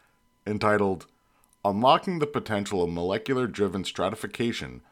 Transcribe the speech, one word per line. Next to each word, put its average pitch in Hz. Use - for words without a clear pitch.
entitled 101
Unlocking 135
the 147
Potential 101
of 87
Molecular-Driven 98
Stratification 95